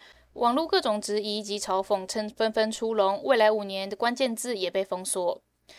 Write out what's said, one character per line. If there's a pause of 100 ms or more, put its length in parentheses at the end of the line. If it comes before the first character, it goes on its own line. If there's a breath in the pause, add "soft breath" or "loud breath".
(360 soft breath)
网
路
各
种
质
疑
及
嘲
讽
称
纷
纷
出
笼，
未
来
五
年
的
关
键
字
也
被
封
锁。 (360 loud breath)